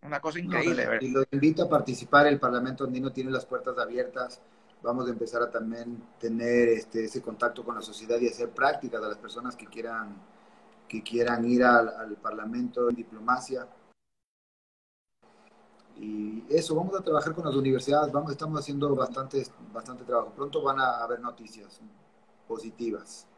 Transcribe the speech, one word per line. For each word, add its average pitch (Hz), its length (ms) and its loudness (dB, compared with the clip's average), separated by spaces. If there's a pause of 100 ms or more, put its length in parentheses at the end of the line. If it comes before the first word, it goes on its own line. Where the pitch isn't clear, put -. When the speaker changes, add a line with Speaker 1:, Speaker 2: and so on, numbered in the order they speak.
Speaker 1:
Una 147 160 -6
cosa 160 200 -4
Speaker 2:
No, 175 80 -6
Speaker 1:
increíble, - 360 0
Speaker 2:
y - 40 0
Speaker 1:
¿verdad? 120 260 0
Speaker 2:
los 135 180 4
invito 156 320 4
a 156 60 2
participar, 143 580 4
el 143 140 4
Parlamento 123 440 0
Andino 127 280 -2
tiene 131 180 -4
las 127 140 -2
puertas 127 340 -6
abiertas, 123 640 -4 (420)
vamos 120 240 -2
a 123 40 -2
empezar 117 320 -2
a 120 80 -2
también 117 520 -6 (160)
tener, 117 520 4
este, 113 340 2
ese 110 160 -6
contacto 117 420 -2
con 117 120 -6
la 107 80 -8
sociedad 110 360 -2
y 120 100 4
hacer 117 220 -4
prácticas 120 520 0
a 107 60 -4
las 104 100 -8
personas 120 380 -10
que 107 100 -18
quieran, 113 500 -8 (720)
que 110 140 -6
quieran 117 420 2
ir 123 180 6
al, 120 280 8
al 107 260 -10
Parlamento 120 720 -2
en 120 80 0
diplomacia. 120 720 -4 (2250)
Y 107 500 -6
eso, 156 260 2
vamos 190 240 0
a 190 60 -6
trabajar 156 300 2
con 165 100 -6
las 147 100 -2
universidades, 139 560 4
vamos, 143 220 -2
estamos 156 260 -4
haciendo 143 380 0
bastante, 131 480 -2 (260)
bastante 123 340 -12
trabajo. 120 300 0
Pronto 143 280 -4
van 135 180 2
a 123 240 2
haber 120 160 -2
noticias 110 580 -12 (680)
positivas. 113 800 -6 (120)